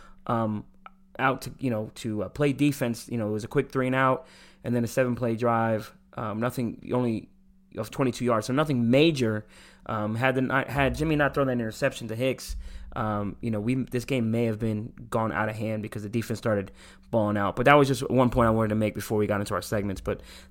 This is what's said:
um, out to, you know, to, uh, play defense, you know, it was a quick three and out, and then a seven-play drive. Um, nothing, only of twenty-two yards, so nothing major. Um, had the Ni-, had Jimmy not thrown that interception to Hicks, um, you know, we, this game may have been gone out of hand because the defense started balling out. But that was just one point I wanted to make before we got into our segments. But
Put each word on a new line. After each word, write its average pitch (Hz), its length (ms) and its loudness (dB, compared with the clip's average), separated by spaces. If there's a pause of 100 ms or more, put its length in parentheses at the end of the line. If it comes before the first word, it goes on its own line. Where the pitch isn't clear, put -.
(260)
um, 113 380 0 (560)
out 131 240 0
to, 123 160 -10
you 135 100 -2
know, 107 260 -2
to, 107 280 -4
uh, 92 60 -8
play 147 240 0
defense, 135 580 0
you 120 60 -4
know, 107 100 -2
it 107 60 -2
was 107 100 -2
a 117 60 -8
quick 139 200 0
three 127 180 -2
and 127 80 0
out, 131 300 2 (380)
and 120 100 -2
then 120 120 2
a - 20 0
seven-play 120 480 0
drive. 113 580 0 (200)
Um, 110 260 -6
nothing, 120 540 -4
only 120 340 0 (480)
of 110 160 -6
twenty-two 127 320 -2
yards, 117 240 2
so 127 60 -2
nothing 131 360 2
major. 131 560 4 (420)
Um, 107 280 -2
had 127 200 2
the 131 80 0
Ni-, 131 280 0
had 127 240 0
Jimmy 156 220 0
not 143 160 2
thrown 139 140 0
that 127 60 0
interception 120 560 -2
to 113 60 -8
Hicks, 127 400 -2 (400)
um, 104 460 -2
you 117 80 -4
know, 110 100 -2
we, 113 140 0
this 123 320 -4
game 120 240 0
may 117 160 2
have 107 140 0
been 110 340 -4 (160)
gone 110 220 0
out 107 180 0
of 110 60 -6
hand 110 260 -4
because 107 220 -8
the 104 60 -8
defense 113 280 -4
started 104 340 -2 (380)
balling 104 260 2
out. 101 200 0
But 123 100 2
that 143 80 8
was 143 140 8
just 135 200 -2
one 123 220 4
point 117 180 4
I 113 40 6
wanted 110 180 2
to 107 60 0
make 107 180 0
before 107 240 -2
we 107 80 2
got 101 140 0
into 101 160 -4
our 90 60 -2
segments. 101 400 -4
But - 200 -4 (300)